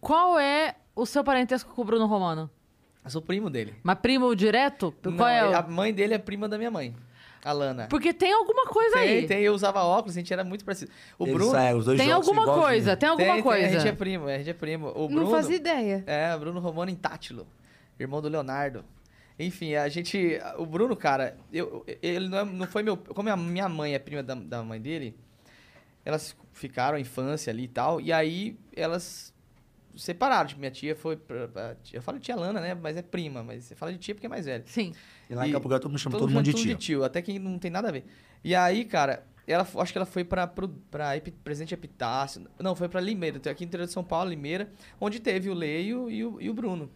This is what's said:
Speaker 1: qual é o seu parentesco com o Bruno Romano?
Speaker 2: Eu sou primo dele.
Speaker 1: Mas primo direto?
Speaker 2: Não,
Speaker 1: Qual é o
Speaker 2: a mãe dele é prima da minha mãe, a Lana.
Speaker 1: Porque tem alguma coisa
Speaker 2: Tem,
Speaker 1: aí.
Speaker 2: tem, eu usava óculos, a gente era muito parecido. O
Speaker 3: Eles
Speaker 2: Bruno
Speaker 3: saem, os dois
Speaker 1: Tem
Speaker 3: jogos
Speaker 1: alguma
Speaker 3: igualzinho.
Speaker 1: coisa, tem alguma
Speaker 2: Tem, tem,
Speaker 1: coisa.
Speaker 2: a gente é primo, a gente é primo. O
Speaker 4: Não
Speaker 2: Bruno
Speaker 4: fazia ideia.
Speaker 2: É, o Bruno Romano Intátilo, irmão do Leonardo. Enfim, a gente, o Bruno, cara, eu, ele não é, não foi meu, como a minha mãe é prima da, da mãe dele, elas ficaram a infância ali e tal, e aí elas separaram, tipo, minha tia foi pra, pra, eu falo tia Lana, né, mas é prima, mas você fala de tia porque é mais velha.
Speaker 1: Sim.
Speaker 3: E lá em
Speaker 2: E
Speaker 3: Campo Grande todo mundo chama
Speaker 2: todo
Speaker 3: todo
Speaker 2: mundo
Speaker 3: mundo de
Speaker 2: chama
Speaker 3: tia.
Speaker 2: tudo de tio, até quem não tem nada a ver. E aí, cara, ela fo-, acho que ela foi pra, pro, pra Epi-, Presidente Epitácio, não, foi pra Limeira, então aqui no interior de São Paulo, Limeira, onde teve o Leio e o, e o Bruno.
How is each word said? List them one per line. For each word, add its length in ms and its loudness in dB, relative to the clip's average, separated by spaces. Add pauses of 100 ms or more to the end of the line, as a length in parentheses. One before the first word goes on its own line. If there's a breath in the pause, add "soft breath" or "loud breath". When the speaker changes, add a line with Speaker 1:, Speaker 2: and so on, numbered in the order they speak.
Speaker 1:
qual 380 6
é 360 2 (200)
o 100 0
seu 180 2
parentesco 520 2
com 60 -4
o 40 -2
Bruno 220 4
Romano? 420 0 (560)
Speaker 2:
Eu 60 -14
sou 100 -4
primo 280 -2
dele. 240 -4 (100)
Speaker 1:
Mas 160 2
primo 360 4
direto? 580 2 (100)
Speaker 2:
Não, 120 -4
Speaker 1:
Qual 140 4
é 180 6
o 80 4
Speaker 2:
a 60 4
mãe 320 0
dele 220 2
é 20 0
prima 320 -6
da 80 -4
minha 140 -4
mãe, 220 -6 (520 loud breath)
a 80 -2
Lana. 360 -2
Speaker 1:
Porque 240 2
tem 200 4
alguma 320 6
coisa 320 4
Speaker 2:
Tem, 120 6 (100)
Speaker 1:
aí. 80 0
Speaker 2:
tem, 160 2
eu 100 6
usava 300 2
óculos, 340 2
a 20 -4
gente 140 -4
era 100 -2
muito 220 -8
parecido. 260 -6 (260 loud breath)
O 60 0
Speaker 3:
Eles 120 2
Speaker 2:
Bruno 160 4
Speaker 3:
saem, 260 6
os 80 2
dois 120 6
Speaker 1:
Tem 120 6
Speaker 3:
jogos 180 4
Speaker 1:
alguma 160 6
Speaker 3:
igualzinho. 240 6
Speaker 1:
coisa, 300 4
tem 120 4
alguma 180 4
Speaker 2:
Tem, 80 6
tem, 80 0
Speaker 1:
coisa. 220 6
Speaker 2:
a 40 4
gente 180 4
é 60 4
primo, 340 -4
a 120 -2
gente 100 -8
é 40 -4
primo. 360 -6
O 120 -4
Speaker 4:
Não 60 0
Speaker 2:
Bruno 240 2
Speaker 4:
fazia 240 2
ideia. 520 0
Speaker 2:
É, 280 0
o 40 -4
Bruno 200 -6
Romano 320 -4
Intátilo, 560 -8 (500 soft breath)
irmão 240 -6
do 60 -4
Leonardo. 560 -4 (560 soft breath)
Enfim, 360 -6
a 120 0
gente, 500 0 (200)
o 80 -6
Bruno, 320 0
cara, 400 0 (160)
eu, 320 -6 (160)
ele 260 -2
não 120 -4
é, 40 0
não 240 -6
foi 160 -4
meu, 140 0
como 320 -6
a 80 0
minha 320 -2
mãe 240 -4
é 60 0
prima 240 -8
da, 120 -6
da 280 -8
mãe 180 -10
dele, 340 -8 (880 soft breath)
elas 320 -4 (180)
ficaram 440 -2
a 20 -2
infância 520 -6
ali 120 -6
e 40 -8
tal, 340 0
e 100 -2
aí 460 0 (180)
elas 580 -6 (640)
separaram, 520 0
tipo, 120 -14
minha 120 -6
tia 240 -6
foi 220 -6
pra, 300 -10
pra, 280 -10 (160)
eu 100 -10
falo 180 -8
tia 160 -8
Lana, 260 -4
né, 140 -6
mas 220 -8
é 40 -8
prima, 420 -8
mas 200 -14
você 120 -20
fala 160 -8
de 60 -10
tia 160 -10
porque 140 -12
é 20 -8
mais 160 -8
velha. 220 -6
Speaker 1:
Sim. 260 -4 (360 loud breath)
Speaker 3:
E 60 -8
lá 100 -2
em 40 0
Speaker 2:
E 40 0
Speaker 3:
Campo 140 -2
Grande 140 2
todo 100 -6
mundo 80 -4
chama 140 -4
Speaker 2:
todo 80 -2
Speaker 3:
todo 80 2
Speaker 2:
mundo 80 4
Speaker 3:
mundo 80 4
de 60 4
Speaker 2:
chama 120 2
Speaker 3:
tia. 100 2
Speaker 2:
tudo 60 -6
de 60 -10
tio, 180 0
até 180 -2
quem 180 -6
não 180 -6
tem 140 -6
nada 180 -2
a 20 -4
ver. 140 -8 (380 loud breath)
E 120 0
aí, 300 4
cara, 380 0 (240)
ela 180 4
fo-, 160 -10
acho 100 -2
que 60 -4
ela 80 -2
foi 180 -4
pra, 240 -2
pro, 220 -6
pra 480 -6
Epi-, 140 -10
Presidente 420 -8
Epitácio, 720 -6 (120)
não, 160 -2
foi 120 -2
pra 140 -2
Limeira, 360 -4
então 140 -6
aqui 140 -8
no 40 -10
interior 180 -6
de 60 -10
São 100 -6
Paulo, 260 -2
Limeira, 420 -6 (300 loud breath)
onde 180 -2
teve 300 0
o 40 -4
Leio 580 -4
e 120 -6
o, 180 -8
e 80 -6
o 40 -4
Bruno. 420 -6